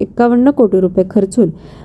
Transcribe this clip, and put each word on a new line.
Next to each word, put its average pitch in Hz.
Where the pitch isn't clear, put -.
एक्कावन्न 240
कोटी 202
रुपये 185
खर्चून 196